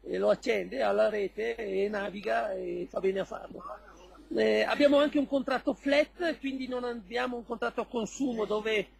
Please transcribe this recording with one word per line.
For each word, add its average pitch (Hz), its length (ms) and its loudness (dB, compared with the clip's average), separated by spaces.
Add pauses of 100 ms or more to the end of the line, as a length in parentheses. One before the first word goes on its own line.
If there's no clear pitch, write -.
eh, 180 140 -4
lo 202 120 2
accende 214 520 0
alla 214 280 4
rete 214 460 -2
e 202 340 -2
naviga 208 640 -2
e 180 360 -6
fa - 120 -4
bene 190 180 2
a 180 60 -2
farlo. - 360 -12 (720)
Eh, 220 280 4
abbiamo 285 380 6
anche 294 200 2
un 269 80 0
contratto 262 460 0
flat, 294 680 0
quindi 262 300 -6
non 247 160 -4
abbiamo 240 500 -4
un 240 100 -10
contratto 240 360 -4
a 214 60 -4
consumo 233 580 -2
dove 214 420 0 (120)